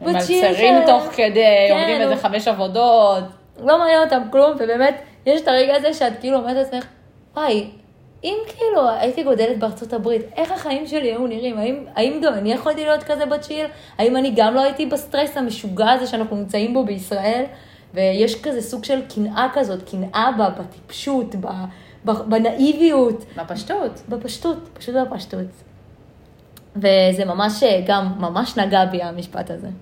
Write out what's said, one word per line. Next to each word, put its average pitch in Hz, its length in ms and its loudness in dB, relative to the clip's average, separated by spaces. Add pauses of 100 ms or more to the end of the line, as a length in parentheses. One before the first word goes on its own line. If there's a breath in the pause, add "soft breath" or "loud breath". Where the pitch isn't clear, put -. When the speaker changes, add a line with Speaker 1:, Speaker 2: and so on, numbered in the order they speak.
Speaker 1:
הם 339 120 -2
Speaker 2:
בצ'יל - 0 - (320)
Speaker 1:
מלצרים 185 100 4
Speaker 2:
שלהם. 247 300 6
Speaker 1:
תוך 277 180 6 (120)
כדי, 214 240 2 (300)
Speaker 2:
כן, 196 80 6
Speaker 1:
עובדים 220 240 0
איזה 214 120 0
Speaker 2:
הוא - 80 -4
Speaker 1:
חמש 214 260 -2
עבודות. 202 760 4 (360)
Speaker 2:
לא 294 200 4
מעניין 320 240 4
אותם 277 180 2 (100)
כלום, 277 280 6
ובאמת, 240 360 2 (300 loud breath)
יש 311 160 2
את 311 60 -2
הרגע 269 280 4
הזה 294 180 0
שאת 247 260 -2
כאילו 269 180 -2
אומרת 247 180 -2
לעצמך, 262 300 -4 (500)
"וואי, 208 320 -2 (560)
אם 359 120 -4 (120)
כאילו 415 420 0
הייתי 254 340 -2
גודלת 233 360 0
בארצות 220 340 -6
הברית, 226 280 -2 (160)
איך 330 140 -2
החיים 302 360 -6
שלי 277 240 -4
היו 240 160 -4
נראים? 226 300 -6
האם, 247 280 -4 (100)
האם 269 280 0
גם 294 100 2
אני 208 200 -2
יכולתי 302 300 -2
להיות 302 200 0
כזה 294 220 -2
בצ'יל? 294 400 -6 (320 loud breath)
האם 247 200 2
אני 262 180 0
גם 220 180 4
לא 262 100 2
הייתי 277 220 0
בסטרס 294 520 -4
המשוגע 220 540 -2
הזה 254 160 2
שאנחנו 220 280 -4
נמצאים 208 380 -4
בו 254 120 0
בישראל?" 202 580 -2 (500 loud breath)
ויש 190 480 0
כזה 254 200 -4
סוג 254 240 -8
של 262 160 -2 (140)
קנאה 214 380 -2
כזאת, 196 360 -4
קנאה 196 480 -2
ב-, 196 240 0
בטיפשות, - 720 -8
ב-, 185 120 -8 (580 loud breath)
ב-, 220 60 0 (180)
בנאיביות. 269 960 2 (120)
Speaker 1:
בפשטות. 214 720 -6
Speaker 2:
בפשטות, 247 480 -6 (160)
פשוט - 220 -10
בפשטות. 254 500 -4 (1300)
וזה 196 500 4
ממש, 202 380 -2
אה, 196 220 4
גם 196 320 0
ממש 180 400 -4
נגע 196 280 2
בי 180 180 -4
המשפט 175 480 -10
הזה. - 160 -12 (140)